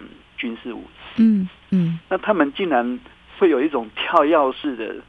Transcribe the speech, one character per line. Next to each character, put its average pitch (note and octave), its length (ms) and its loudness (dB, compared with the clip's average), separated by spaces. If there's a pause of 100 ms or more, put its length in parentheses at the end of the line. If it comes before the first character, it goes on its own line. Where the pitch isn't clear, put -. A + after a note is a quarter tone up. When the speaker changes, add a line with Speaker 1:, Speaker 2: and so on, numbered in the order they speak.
(360)
Speaker 1:
军 A#2 260 -8
事 A#2+ 100 -10
武 - 100 -14
器。 - 400 -4
Speaker 2:
嗯， G#3 260 4 (220)
嗯。 E3+ 280 0 (100)
Speaker 1:
那 F#3+ 100 -2
他 - 160 0
们 C#3+ 180 2
竟 F#3+ 160 -4
然 B2 320 0 (380)
会 F#3+ 100 4
有 C3+ 140 4
一 D#3+ 60 0
种 A#2 280 -4
跳 D#3+ 280 2
跃 D3 280 4
式 C3+ 240 -6
的 G#2 180 -8 (140)